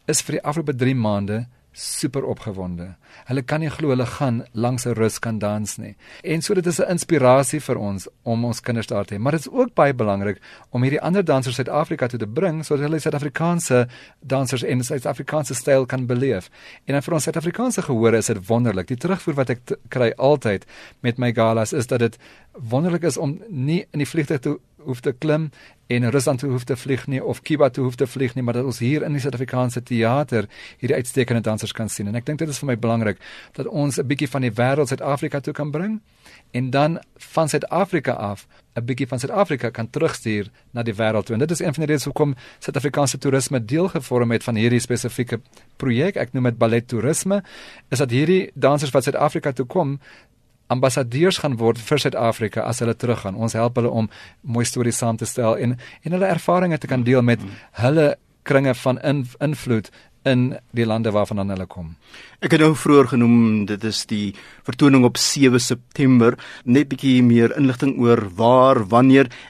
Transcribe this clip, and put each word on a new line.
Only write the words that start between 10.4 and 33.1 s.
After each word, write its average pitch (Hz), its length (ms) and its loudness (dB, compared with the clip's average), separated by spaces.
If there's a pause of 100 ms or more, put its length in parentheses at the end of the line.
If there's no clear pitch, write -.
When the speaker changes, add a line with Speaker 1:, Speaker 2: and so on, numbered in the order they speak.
Speaker 1:
om 123 140 -2
hierdie 139 180 0
ander 185 240 0
dansers 131 300 0
Suid-Afrika 143 520 -2
toe 117 120 -6
te 110 80 -6
bring 160 380 -2
sodat 143 180 0
hulle 151 160 -2
Suid-Afrikaanse 151 880 0 (320)
dansers 131 440 -2
en 127 200 -2
Suid-Afrikaanse 143 720 -4
styl 135 320 2
kan 131 200 -4
beleef. 123 440 -2 (360)
En 139 80 -4
dan 139 100 0
vir 165 100 -4
ons 151 100 0
Suid-Afrikaanse 175 580 -2
gehore 113 360 2
is 107 80 0
dit 95 220 -4
wonderlik. 113 400 0
Die 127 100 -6
terugvoer 170 360 -4
wat 135 160 -2
ek 123 160 -4
t-, - 120 -6 (120)
kry 120 280 0
altyd 127 480 2 (360)
met 123 160 -2
my 123 160 0
galas 113 400 2
is 127 140 -2
dat 127 120 0
dit 117 180 0 (360)
wonderlik 165 500 -2
is 160 140 -2
om 156 220 -4 (100)
nie 156 420 -2
in 147 80 -4
die 143 80 -2
vliegtuig 156 320 -2
te 110 200 -4 (240)
hoef 131 160 -6
te 147 140 -2
klim 151 380 -2 (360)
en 120 240 0
Rusland 135 280 0
toe 143 100 -4
hoef 123 140 -4
te 135 120 -4
vlieg 135 320 -4
nie, 131 160 -4
of - 180 -6
Cuba 147 280 2
toe 135 140 -4
hoef 123 120 -2
te 131 120 -2
vlieg 127 280 -4
nie, 131 80 -4
maar 120 100 -2
dat 123 120 -4
ons 123 140 -6
hier 135 240 0
in - 100 -4
die 143 80 -2
Suid-Afrikaanse 123 600 -4
theater 117 640 0 (320)
hierdie 127 160 -2
uitstekende 120 460 0
dansers 107 300 -4
kan 110 180 -6
sien. 104 180 -8
En 104 80 -4
ek 120 100 -6
dink 151 140 -6
dit 160 100 -4
is 139 100 -8
vir 143 80 -8
my 123 120 -2
belangrik 113 380 0 (360)